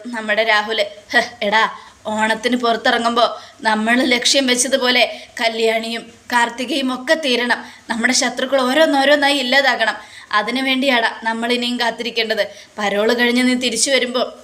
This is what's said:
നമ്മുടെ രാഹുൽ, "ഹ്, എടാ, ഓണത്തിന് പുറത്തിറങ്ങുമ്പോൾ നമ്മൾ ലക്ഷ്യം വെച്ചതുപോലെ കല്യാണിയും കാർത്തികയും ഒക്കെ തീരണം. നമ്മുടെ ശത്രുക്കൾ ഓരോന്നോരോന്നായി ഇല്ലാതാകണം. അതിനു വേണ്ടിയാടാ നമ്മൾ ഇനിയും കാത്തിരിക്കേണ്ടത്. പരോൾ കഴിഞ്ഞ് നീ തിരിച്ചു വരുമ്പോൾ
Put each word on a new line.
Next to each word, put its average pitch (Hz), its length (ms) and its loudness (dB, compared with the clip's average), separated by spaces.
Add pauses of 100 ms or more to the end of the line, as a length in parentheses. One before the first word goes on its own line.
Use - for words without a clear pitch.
നമ്മുടെ 220 380 -2
രാഹുൽ, 214 420 0 (280)
"ഹ്, 247 80 4 (220)
എടാ, 214 260 2 (360)
ഓണത്തിന് 220 520 0
പുറത്തിറങ്ങുമ്പോൾ 233 720 2 (360)
നമ്മൾ 220 400 2
ലക്ഷ്യം 254 440 2
വെച്ചതുപോലെ 247 720 2 (220)
കല്യാണിയും 226 680 -2 (200)
കാർത്തികയും 254 600 0
ഒക്കെ 254 200 0
തീരണം. 240 520 0 (240)
നമ്മുടെ 233 240 0
ശത്രുക്കൾ 254 480 0
ഓരോന്നോരോന്നായി 285 760 4
ഇല്ലാതാകണം. 247 600 2 (340)
അതിനു 220 300 0
വേണ്ടിയാടാ 262 600 0
നമ്മൾ 226 280 -2
ഇനിയും 240 280 -2
കാത്തിരിക്കേണ്ടത്. 226 680 -2 (300)
പരോൾ 208 360 0
കഴിഞ്ഞ് 240 340 2
നീ 254 60 2
തിരിച്ചു 247 380 -2
വരുമ്പോൾ 247 420 0 (100)